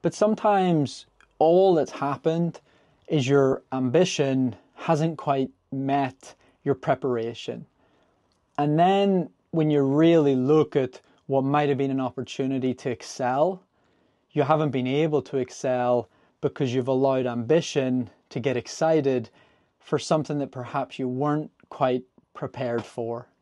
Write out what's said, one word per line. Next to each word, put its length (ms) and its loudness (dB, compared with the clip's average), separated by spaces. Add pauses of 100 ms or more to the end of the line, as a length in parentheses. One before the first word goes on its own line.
But 120 -2
sometimes 920 0 (340)
all 340 6
that's 180 2
happened 680 -2 (480)
is 180 0
your 360 4 (100)
ambition 840 0 (180)
hasn't 420 -2
quite 340 -2 (200)
met 640 -4 (300)
your 100 0
preparation. 920 -4 (920)
And 200 0
then 520 2 (220)
when 200 0
you 120 4
really 520 4
look 400 2
at 240 -2 (280)
what 180 0
might 240 0
have 80 0
been 140 -2
an 100 -2
opportunity 720 -4
to 160 -6
excel, 760 -2 (720)
you 60 0
haven't 300 2
been 160 -2
able 340 0
to 160 -8
excel 720 -2 (320)
because 320 -2
you've 140 0
allowed 400 0
ambition 840 -2 (200)
to 100 -8
get 180 -2
excited 720 0 (500)
for 200 -4
something 400 -2
that 120 -6
perhaps 460 -8
you 100 -4
weren't 440 -2 (180)
quite 320 0 (320)
prepared 500 -6
for. 440 -10 (140)